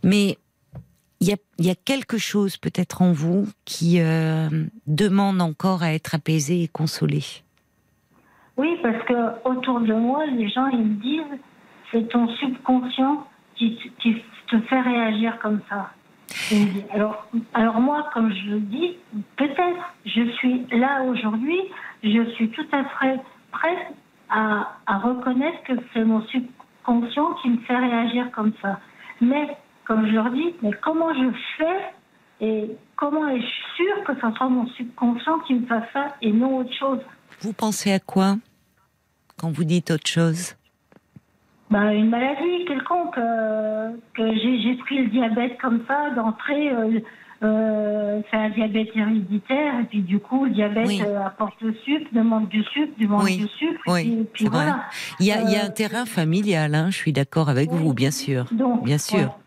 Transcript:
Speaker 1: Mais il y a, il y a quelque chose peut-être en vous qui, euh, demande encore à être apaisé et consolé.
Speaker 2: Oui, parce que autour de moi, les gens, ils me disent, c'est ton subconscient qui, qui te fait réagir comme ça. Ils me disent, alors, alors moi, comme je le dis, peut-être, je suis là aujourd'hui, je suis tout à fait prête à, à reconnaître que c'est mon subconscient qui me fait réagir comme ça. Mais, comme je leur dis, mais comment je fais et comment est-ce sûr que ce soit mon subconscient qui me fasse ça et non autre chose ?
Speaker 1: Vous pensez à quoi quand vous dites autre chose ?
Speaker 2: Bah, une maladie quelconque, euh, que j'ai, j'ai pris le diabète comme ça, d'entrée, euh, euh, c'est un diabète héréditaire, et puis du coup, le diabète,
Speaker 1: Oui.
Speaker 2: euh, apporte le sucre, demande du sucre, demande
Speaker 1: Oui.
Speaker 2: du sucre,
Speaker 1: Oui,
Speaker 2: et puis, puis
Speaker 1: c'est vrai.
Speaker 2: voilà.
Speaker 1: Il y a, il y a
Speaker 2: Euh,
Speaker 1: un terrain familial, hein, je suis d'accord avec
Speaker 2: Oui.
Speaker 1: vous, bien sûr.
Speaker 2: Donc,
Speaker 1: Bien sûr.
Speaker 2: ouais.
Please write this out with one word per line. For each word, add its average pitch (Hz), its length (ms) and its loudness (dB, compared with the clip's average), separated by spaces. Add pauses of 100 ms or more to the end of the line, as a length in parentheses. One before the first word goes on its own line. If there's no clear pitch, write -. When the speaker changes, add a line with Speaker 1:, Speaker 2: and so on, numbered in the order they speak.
Speaker 1:
Mais 202 340 4 (840)
il 175 60 4
y 202 60 4
a, 196 40 -2 (200)
il 170 80 2
y 185 60 4
a 175 40 0
quelque 254 440 -2
chose 202 380 0
peut-être - 440 -4
en 180 100 6
vous 175 360 2 (180)
qui, 170 360 2
euh, 160 480 2 (360)
demande 196 560 2
encore 175 400 0
à 160 120 2
être - 200 -4
apaisé 160 480 0
et 160 60 0
consolé. 151 560 -2 (1300)
Speaker 2:
Oui, 320 260 0
parce 226 220 0
que 240 440 0
autour 254 300 -2
de 220 140 2
moi, 247 320 2
les 233 240 0
gens, 254 180 0
ils 247 160 0
me 208 180 0
disent, 285 380 -4 (520)
c'est 226 180 0
ton 240 260 2
subconscient 262 920 0 (300)
qui, 226 220 -2 (240)
qui 226 140 2 (360)
te 226 100 4
fait 262 200 0
réagir 226 600 0
comme 214 280 0
ça. 202 220 -8 (600)
Ils 208 160 6
me 185 60 0
disent, 202 100 -6 (100)
alors, 214 320 -2 (280)
alors 226 260 4
moi, 294 340 2
comme 226 200 2
je 196 180 -6
le 214 80 0
dis, 294 380 -2 (400)
peut-être, 349 420 0 (260)
je 233 280 0
suis 247 380 0
là 262 320 2
aujourd'hui, 233 540 0 (460)
je 226 320 4
suis 220 160 0
tout 311 220 -8
à 277 100 0 (160)
fait 262 200 0 (320)
prête 339 360 -2 (420)
à, 214 460 0 (120)
à 196 120 0
reconnaître 254 640 -2
que 262 100 -2 (200)
c'est 226 100 0
mon 220 240 4
subconscient 247 1120 -2
qui 262 100 0
me 233 80 2
fait 247 180 -2
réagir 240 540 0
comme 214 200 0 (100)
ça. 196 180 -4 (420)
Mais, 277 260 2 (380)
comme 220 200 2
je 208 60 2
leur 220 200 2
dis, 330 300 -2
mais 208 100 0 (120)
comment 320 300 0
je 262 180 2 (260)
fais - 880 -6
et 220 260 -2 (260)
comment 302 320 0
est-ce - 480 -6
sûr 403 280 0
que 285 100 -2
ce 220 200 -2
soit 262 140 0
mon 247 180 2
subconscient 240 800 -2
qui 262 60 0
me 247 120 0
fasse 226 280 -2
ça 285 280 -4
et 220 120 2
non 262 240 2
autre 254 200 -4
chose ? 269 220 -2 (400)
Speaker 1:
Vous 208 140 -6
pensez 208 400 0
à 190 60 2
quoi 190 360 2 (1040)
quand 165 140 -4
vous 151 120 -2
dites 170 280 0
autre 156 160 -2
chose ? 165 480 0 (1160)
Speaker 2:
Bah, 208 220 4
une 214 160 4
maladie 294 580 0
quelconque, 339 500 -2
euh, 220 760 -2 (240)
que 220 200 0
j'ai, 226 260 2
j'ai 247 140 2
pris 269 280 -2
le 220 80 0
diabète 240 500 0
comme 233 260 0
ça, 294 280 0
d'entrée, 269 560 -2
euh, 226 280 0 (440)
euh, 214 840 0
c'est 220 80 -2
un 214 120 0
diabète 220 460 0
héréditaire, 220 840 0
et 233 40 0
puis 208 180 -2
du 185 180 0
coup, 269 260 0
le 240 60 2
diabète, 208 360 2
Speaker 1:
Oui. 202 180 0
Speaker 2:
euh, 202 180 -2
apporte 196 380 -6
le 220 140 -2 (100)
sucre, 302 260 -2
demande 220 380 2
du 214 140 0
sucre, 294 360 -2
demande 208 240 4
Speaker 1:
Oui. 185 140 2
Speaker 2:
du 208 120 -2
sucre, 320 360 -4
Speaker 1:
Oui, 175 160 2
Speaker 2:
et - 20 -2
puis, 226 200 0 (100)
puis 220 120 -2
Speaker 1:
c'est 208 40 4
vrai. - 160 2
Speaker 2:
voilà. 277 180 0 (360)
Speaker 1:
Il 185 80 6
y 208 40 4
a, 220 120 0
il 196 80 4
y 208 40 4
a 208 80 2
Speaker 2:
Euh, 202 40 -2
Speaker 1:
un - 20 -4
terrain 220 360 -2
familial, 165 680 2
hein, 160 160 2
je 190 80 -2
suis 156 160 0
d'accord 143 360 2
avec 143 220 2
Speaker 2:
Oui. 170 80 0
Speaker 1:
vous, 156 140 2
bien 135 180 2
sûr. 131 400 -2
Speaker 2:
Donc, 233 320 0
Speaker 1:
Bien 139 140 2
sûr. 190 220 0
Speaker 2:
ouais. 143 80 2 (200)